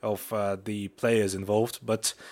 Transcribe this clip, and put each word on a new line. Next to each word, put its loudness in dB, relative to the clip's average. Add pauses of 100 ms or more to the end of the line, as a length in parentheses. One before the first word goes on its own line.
of, -4
uh, 0
the -6
players 2
involved, 2
but -2 (160)